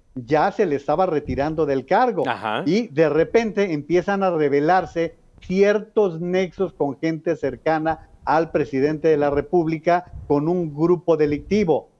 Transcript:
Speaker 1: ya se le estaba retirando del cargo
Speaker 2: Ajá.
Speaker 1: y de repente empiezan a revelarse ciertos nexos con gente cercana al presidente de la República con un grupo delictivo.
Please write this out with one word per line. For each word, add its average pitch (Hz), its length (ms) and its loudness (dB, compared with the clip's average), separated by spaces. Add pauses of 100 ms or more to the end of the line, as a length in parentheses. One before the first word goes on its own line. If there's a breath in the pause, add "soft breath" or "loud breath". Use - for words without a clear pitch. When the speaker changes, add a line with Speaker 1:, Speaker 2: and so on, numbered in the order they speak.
(160)
Speaker 1:
ya 147 360 0
se 214 140 0
le 143 100 0
estaba 151 300 0
retirando 151 600 -2
del 135 200 -2
cargo 190 420 0
Speaker 2:
Ajá. 110 380 -4
Speaker 1:
y 202 220 0
de 151 200 2
repente 185 640 0
empiezan 175 520 -2
a 185 80 2
revelarse 160 840 0 (240)
ciertos 202 800 0
nexos 180 540 -4
con 139 260 -4
gente 160 380 -4
cercana 156 720 -2 (140)
al 160 280 0
presidente 147 560 0
de 156 100 4
la 143 140 0
República 160 800 0 (160)
con 147 200 2
un 170 280 -2
grupo 165 420 2
delictivo. 151 720 0 (100)